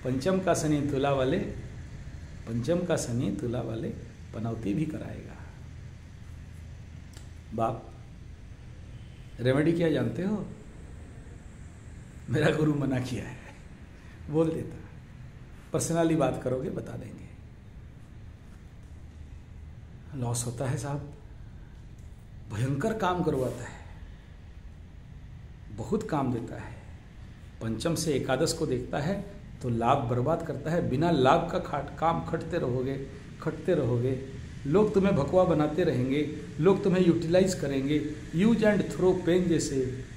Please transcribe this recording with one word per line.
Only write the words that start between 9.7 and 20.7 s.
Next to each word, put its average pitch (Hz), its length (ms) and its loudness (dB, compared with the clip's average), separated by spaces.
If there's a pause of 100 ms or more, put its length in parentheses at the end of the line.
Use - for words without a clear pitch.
क्या 165 160 4
जानते 131 340 2
हो? 202 220 0 (1800)
मेरा 151 220 6
गुरु 151 240 4
मना 127 240 2
किया - 240 -4
है, - 140 -10 (920)
बोल 156 200 4
देता। - 280 -6 (960)
पर्सनली 165 420 4
बात 135 280 2
करोगे, 131 260 0
बता - 220 -6
देंगे। - 360 -10 (3000)
लॉस 120 300 -2
होता 135 200 -4
है 131 120 0